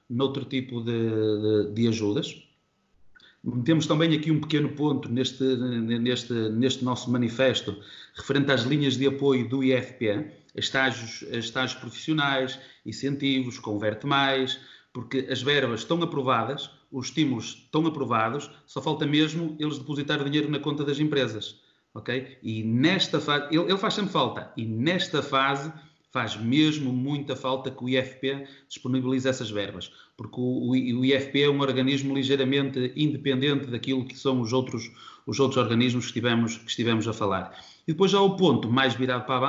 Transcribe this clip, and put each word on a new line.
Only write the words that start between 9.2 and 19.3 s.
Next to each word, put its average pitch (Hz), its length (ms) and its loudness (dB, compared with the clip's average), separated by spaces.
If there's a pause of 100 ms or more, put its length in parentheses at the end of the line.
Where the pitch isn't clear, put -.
do 135 120 -2
I 131 120 4
F 120 220 -2
P, 110 360 -2 (240)
estágios, 117 680 -2
estágios 117 540 -4
profissionais, 135 800 -2 (280)
incentivos, 135 760 -2
converte 104 480 -4
mais, 135 500 2 (360)
porque 123 360 -4
as 120 120 -2
verbas 131 400 2
estão 170 200 0
aprovadas, 135 680 -2 (200)
os 127 180 -8
estímulos 127 580 -2
estão 160 200 0
aprovados, 117 640 0 (160)
só - 160 -10
falta 151 240 -2
mesmo 156 540 2